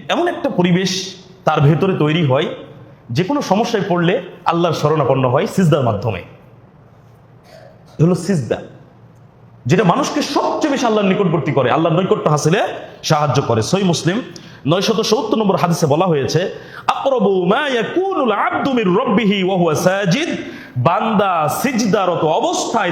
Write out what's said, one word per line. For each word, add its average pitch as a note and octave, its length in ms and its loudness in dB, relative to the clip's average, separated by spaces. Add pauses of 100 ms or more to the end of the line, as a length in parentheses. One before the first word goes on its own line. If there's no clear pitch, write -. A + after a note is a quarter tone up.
এমন D4+ 180 0
একটা - 220 -4
পরিবেশ F#3 640 0 (300)
তার D#3 160 2
ভেতরে E3 320 4
তৈরি D3+ 320 0
হয়, C#3 200 2 (640)
যে C3+ 120 0
কোনো C#4+ 180 -2
সমস্যায় G#3 460 0
পড়লে F3 340 2 (240)
আল্লাহর E3+ 280 2
শরণাপন্ন C3 560 2
হয় D#3 180 2
সিজদার D#3+ 360 2
মাধ্যমে। G2+ 400 -2 (1800)
এ D3+ 40 2
হলো F3 120 4
সিজদা, D3+ 420 -2 (1080)
যেটা F3+ 180 2
মানুষকে B3 380 0
সবচেয়ে D4+ 500 -2
বেশি C4 140 -2
আল্লাহর G#3+ 220 2
নিকটবর্তী E3+ 440 0
করে, B2 200 2
আল্লাহর D#3+ 240 2
নৈকট্য F#3+ 340 0
হাসিলে D#3 380 2 (360)
সাহায্য D3 380 2
করে। A2+ 200 2
সহিহ G3 240 0
মুসলিম F3 360 0 (460)
নয়শত F#3+ 340 2
সত্তর A3 360 0
নম্বর G3+ 180 2
হাদিসে E3+ 300 0
বলা D3+ 200 2
হয়েছে, D#3 440 0 (380)
"আকরাবু G3 580 0
মা B3+ 220 2
ইয়াকুনুল C#4 640 -2
আবদু C4 420 -2
মির A3+ 140 0
রাব্বিহি G3+ 560 2
ওয়া F#3+ 140 0
হুয়া E3+ 180 2
সাজিদ", G3 540 0 (480)
বান্দা F#3+ 720 0
সিজদারত G3 720 0
অবস্থায় A3+ 680 0